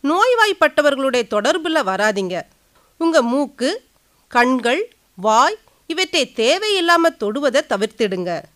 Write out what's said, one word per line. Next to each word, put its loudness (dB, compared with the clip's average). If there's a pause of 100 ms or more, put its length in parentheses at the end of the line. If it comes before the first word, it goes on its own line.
நோய்வாய்ப்பட்டவர்களுடைய 2
தொடர்புல -2
வராதீங்க. -2 (560)
உங்க 2
மூக்கு, -2 (440)
கண்கள், 0 (220)
வாய் 2 (300)
இவற்றை -2
தேவையில்லாம 0
தொடுவதை -2
தவிர்த்திடுங்க. -4 (140)